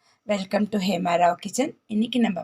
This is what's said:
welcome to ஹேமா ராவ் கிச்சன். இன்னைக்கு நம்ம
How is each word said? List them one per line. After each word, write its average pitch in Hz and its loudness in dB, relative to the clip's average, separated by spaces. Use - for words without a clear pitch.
welcome 202 -2
to 214 -2
ஹேமா 180 0
ராவ் 175 4
கிச்சன். 254 -4
இன்னைக்கு 233 0
நம்ம 196 0